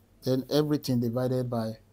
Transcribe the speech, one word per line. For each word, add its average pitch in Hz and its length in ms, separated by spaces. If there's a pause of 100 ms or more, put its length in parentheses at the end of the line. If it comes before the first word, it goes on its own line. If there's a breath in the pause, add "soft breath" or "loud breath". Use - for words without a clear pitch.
(240)
Then 131 260
everything 143 480
divided 127 500
by 113 260 (180)